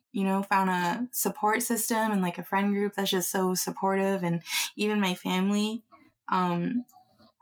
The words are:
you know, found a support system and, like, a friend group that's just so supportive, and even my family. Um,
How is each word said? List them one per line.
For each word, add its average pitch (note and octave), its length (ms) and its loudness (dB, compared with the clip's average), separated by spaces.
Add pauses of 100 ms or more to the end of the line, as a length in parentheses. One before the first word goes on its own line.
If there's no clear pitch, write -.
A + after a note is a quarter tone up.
(120)
you G3 120 0
know, G3 180 2
found G3 280 2
a F3+ 420 0
support G#3+ 500 0
system A3 500 0
and, G3 100 2
like, F3 160 -2
a F3+ 60 -8
friend G3+ 300 0
group G3+ 200 0
that's G3 160 -2
just F#3 200 0
so F#3 240 2
supportive, G3 680 0
and E3+ 200 0 (340)
even G#3 240 0
my F#3 140 2
family. G3+ 680 0 (480)
Um, F3+ 540 0 (580)